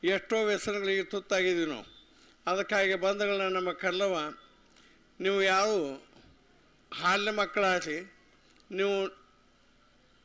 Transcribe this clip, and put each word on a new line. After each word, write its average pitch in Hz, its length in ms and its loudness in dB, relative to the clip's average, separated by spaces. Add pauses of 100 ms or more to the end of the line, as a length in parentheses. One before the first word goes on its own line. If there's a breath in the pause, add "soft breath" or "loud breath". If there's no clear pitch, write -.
ಎಷ್ಟೋ 196 400 0
ವ್ಯಸನಗಳಿಗೆ 196 580 0
ತುತ್ತಾಗಿದ್ದೀವಿ 185 640 0
ನಾವು. 123 180 -6 (640 loud breath)
ಅದಕ್ಕಾಗಿ 196 480 2
ಬಂಧುಗಳನ್ನ, 196 600 0
ನಮ್ಮ 185 160 -2
ಕಲ್ಲವ, 180 600 -2 (880 loud breath)
ನೀವು 196 220 2
ಯಾವ 190 580 2 (1000)
ಹಾಲಿನ 196 300 2
ಮಕ್ಕಳಾಗಲಿ, 190 800 0 (580)
ನೀವು, 196 360 0 (1200)